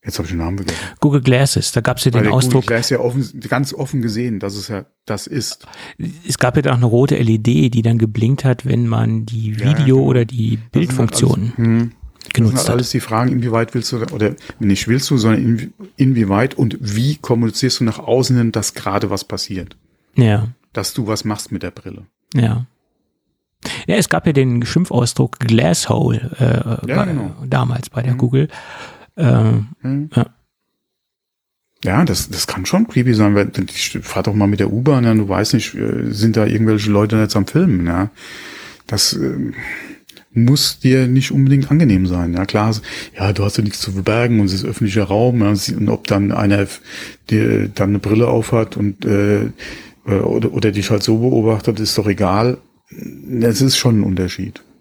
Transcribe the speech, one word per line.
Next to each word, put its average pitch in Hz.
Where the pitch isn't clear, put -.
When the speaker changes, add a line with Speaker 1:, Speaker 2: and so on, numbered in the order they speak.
Speaker 1:
jetzt -
hab 90
ich 82
den 85
Namen 85
vergessen. 87
Speaker 2:
Google 143
Glasses, 131
da 117
gab's 123
ja 135
Speaker 1:
Bei 117
Speaker 2:
den 107
Speaker 1:
der 104
Speaker 2:
Ausdruck. 127
Speaker 1:
Google 117
Glass 117
ja 123
offen, 123
ganz 135
offen 135
gesehen, 113
dass 101
es 98
ja 98
das 104
ist. -
Speaker 2:
Es -
gab 123
ja 143
da 143
auch 123
eine 123
rote 123
L 117
E 110
D, 120
die 113
dann 113
geblinkt 113
hat, 127
wenn 120
man 113
die 113
Speaker 1:
Ja, 107
ja, 147
Speaker 2:
Video 135
Speaker 1:
genau. 135
Speaker 2:
oder 123
die 113
Speaker 1:
Das -
sind 110
halt -
Speaker 2:
Bildfunktion 127
Speaker 1:
alles, 117
hm. 117
Speaker 2:
genutzt 117
Speaker 1:
Das 120
sind 127
halt -
Speaker 2:
hat. -
Speaker 1:
alles 123
die 127
Fragen, 117
inwieweit 117
willst 120
du, 127
oder 107
nicht 98
willst 127
du, 139
sondern 110
in, 117
inwieweit 120
und -
wie 117
kommunizierst 120
du 123
nach 110
außen 123
hin, 117
dass -
gerade 101
was 101
passiert? -
Speaker 2:
Ja. 107
Speaker 1:
Dass -
du 107
was 107
machst 104
mit 98
der 90
Brille. 95
Speaker 2:
Ja. 120
Ja, 180
es 214
gab 160
ja 160
den 127
Schimpfausdruck 131
Glasshole, 117
äh, 120
Speaker 1:
Ja, 131
Speaker 2:
bei, -
Speaker 1:
genau. 107
Speaker 2:
damals 123
bei 120
der 127
Speaker 1:
Mhm. 123
Speaker 2:
Google. 131
Ähm, 117
Speaker 1:
Mhm. 139
Speaker 2:
ja. 120
Speaker 1:
Ja, 107
das, -
das -
kann -
schon 117
creepy 123
sein, 104
weil 101
ich -
fahr -
doch 101
mal 104
mit 101
der 101
U-Bahn, 127
ja, 113
du 107
weißt 98
nicht, -
äh, -
sind 107
da 107
irgendwelche 107
Leute 104
jetzt 107
am 98
Filmen, 120
ja. 90
Das, -
ähm, 67
muss 120
dir 131
nicht 131
unbedingt 139
angenehm 117
sein, 87
ja, 95
klar, 107
s-, 110
ja, 98
du 101
hast 101
ja 113
nichts 104
zu 101
verbergen 110
und 101
es 92
ist 95
öffentlicher 104
Raum, 117
ja, 101
sie-, -
und 104
ob 110
dann 101
einer 101
f-, -
dir 107
dann 101
eine 101
Brille 110
aufhat 113
und, 101
äh, 104
äh, 98
oder, -
oder 107
dich 98
halt 104
so 113
beobachtet, 113
ist 110
doch 101
egal. 104
Das 120
ist 135
schon 113
ein 98
Unterschied. 95